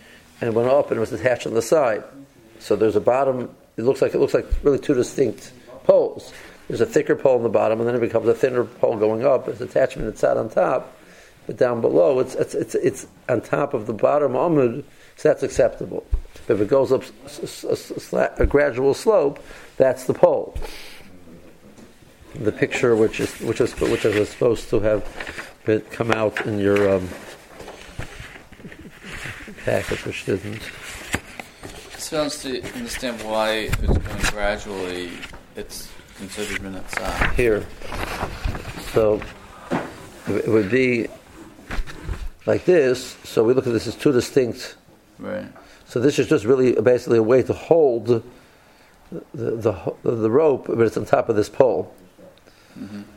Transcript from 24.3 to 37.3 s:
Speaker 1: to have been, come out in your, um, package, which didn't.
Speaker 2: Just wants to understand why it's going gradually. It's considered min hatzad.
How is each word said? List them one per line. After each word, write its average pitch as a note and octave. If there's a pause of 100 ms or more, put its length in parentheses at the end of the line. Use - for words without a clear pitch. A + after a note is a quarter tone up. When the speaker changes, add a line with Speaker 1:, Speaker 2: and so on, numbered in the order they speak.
Speaker 1:
to A2+
have - (100)
been, G#2+ (100)
come A#2
out A2
in A2
your, G2+
um, F#2 (2500)
package, G#2+
which -
didn't. G#2 (1300)
Speaker 2:
Just -
wants D3+
to B2+ (120)
understand A#2
why A2 (120)
it's -
going -
gradually. G2 (460)
It's - (260)
considered G2
min F#2+
hatzad. F#2+